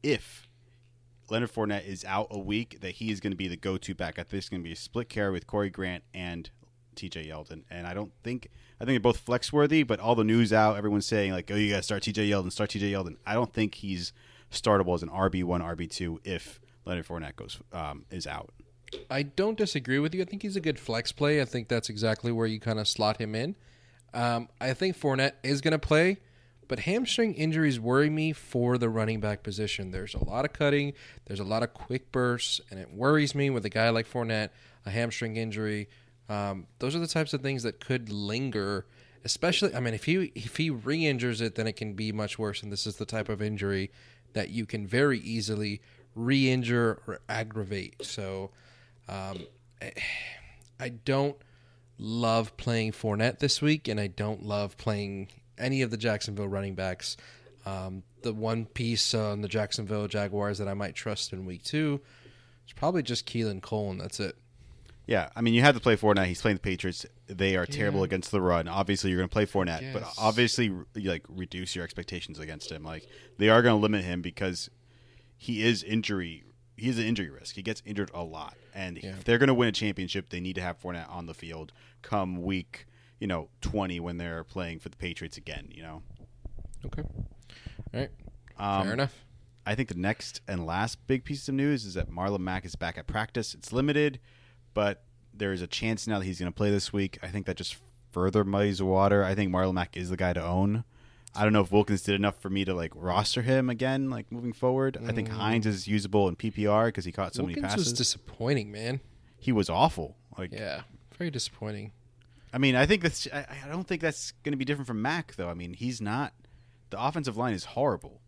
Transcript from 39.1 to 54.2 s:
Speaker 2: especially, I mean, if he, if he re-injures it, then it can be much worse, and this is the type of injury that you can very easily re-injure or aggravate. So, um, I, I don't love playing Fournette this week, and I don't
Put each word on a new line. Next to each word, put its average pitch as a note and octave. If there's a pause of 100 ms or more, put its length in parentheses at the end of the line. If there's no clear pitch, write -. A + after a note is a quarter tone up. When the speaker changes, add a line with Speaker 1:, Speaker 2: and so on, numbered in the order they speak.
Speaker 2:
especially, -
I B2
mean, A#2+
if G#2+
he, F3+
if A2
he D#3+
re-injures B2+
it, A2+
then A2+
it G#2+
can G#2+
be G#2+
much G#2+
worse, G#2
and G#2
this G2+
is G#2
the G#2+
type A2
of G#2
injury G2 (420)
that G#2+
you A2
can G#2
very B2
easily G#2+ (340)
re-injure A#2+
or G#2+ (100)
aggravate. G#2+
So, F#2+ (580)
um, F#2+ (420)
I, - (880)
I B2+
don't C#3 (600)
love A2+
playing A2+
Fournette A2
this -
week, D3+
and G#2+
I G2+
don't G#2